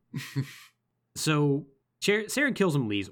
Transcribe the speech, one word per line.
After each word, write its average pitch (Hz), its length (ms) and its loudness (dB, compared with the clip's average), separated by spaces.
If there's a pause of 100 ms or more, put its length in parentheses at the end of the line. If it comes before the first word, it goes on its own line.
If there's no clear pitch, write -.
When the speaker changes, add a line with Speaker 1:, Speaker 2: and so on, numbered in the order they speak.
(140)
Speaker 1:
<laughs> 139 320 -8 (720)
Speaker 2:
So 147 500 2 (360)
Sar-, 208 220 2
Saren 262 320 0
kills 180 200 2
him 139 80 2
and 110 60 -2
leaves, 101 220 -2